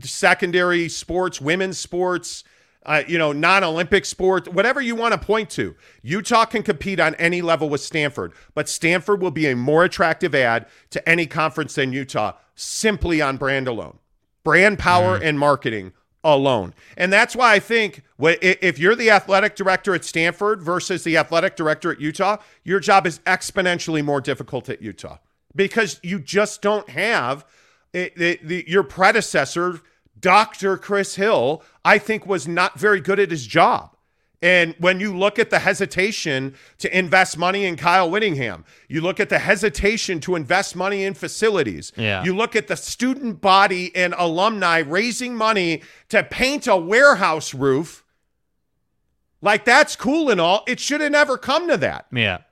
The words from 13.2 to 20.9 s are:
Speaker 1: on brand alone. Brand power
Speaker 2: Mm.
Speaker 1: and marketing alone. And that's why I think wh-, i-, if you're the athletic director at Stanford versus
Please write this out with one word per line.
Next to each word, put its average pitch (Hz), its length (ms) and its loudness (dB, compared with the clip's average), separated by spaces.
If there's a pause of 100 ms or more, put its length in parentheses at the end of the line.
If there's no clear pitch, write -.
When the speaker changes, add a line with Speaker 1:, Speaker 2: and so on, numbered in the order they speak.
Speaker 1:
on 135 160 -2
brand 135 300 -2
alone. 101 300 -8 (460)
Brand 180 340 6
power 180 420 4
Speaker 2:
Mm. - 40 -8
Speaker 1:
and 151 160 0
marketing 120 540 0 (300)
alone. 135 500 2 (220)
And 180 160 -2
that's 220 240 2
why 233 180 6
I 202 60 6
think 220 440 -2 (180)
wh-, 160 220 4
i-, 185 180 4
if 175 160 0
you're 185 180 2
the 233 140 2
athletic 196 460 4
director 185 400 0
at 147 100 -6
Stanford 175 560 -2
versus 170 420 -4